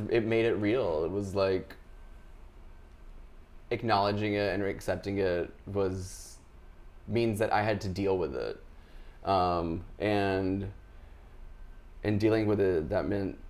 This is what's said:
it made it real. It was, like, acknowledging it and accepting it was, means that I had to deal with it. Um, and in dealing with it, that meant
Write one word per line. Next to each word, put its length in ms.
it 160
made 200
it 100
real. 500
It 60
was, 220
like, 420
acknowledging 640
it 200
and 100
accepting 560
it 320
was, 720
means 320
that 140
I 100
had 180
to 60
deal 300
with 180
it. 260
Um, 640
and 680
in 140
dealing 300
with 120
it, 300
that 180
meant 300